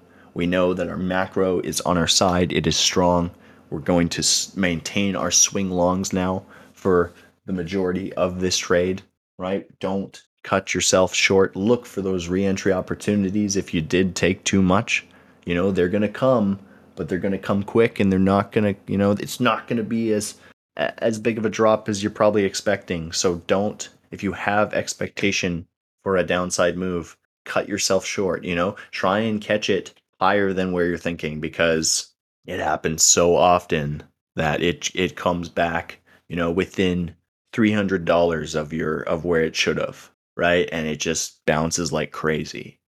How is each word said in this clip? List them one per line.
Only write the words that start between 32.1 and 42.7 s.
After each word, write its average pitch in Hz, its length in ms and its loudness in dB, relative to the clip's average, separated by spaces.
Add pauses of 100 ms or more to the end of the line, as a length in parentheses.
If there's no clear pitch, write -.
it 85 120 -8
happens 80 440 -2
so 87 320 6
often 78 680 2 (360)
that 78 260 0
it, 85 320 -2
it 90 200 0
comes 87 340 -2
back, 85 500 -4 (300)
you 82 60 -10
know, 85 140 -2
within 90 640 -2 (400)
three 107 180 4
hundred 95 340 -2
dollars 82 500 2
of 78 180 -4
your, 80 280 -4
of 82 220 -4
where 85 180 2
it 80 140 -2
should 78 220 0
have, - 320 -8 (280)
right? 87 340 2
And 80 160 -4
it 76 100 -4
just - 480 -6
bounces 80 460 0
like 78 200 -4
crazy. - 680 -6 (100)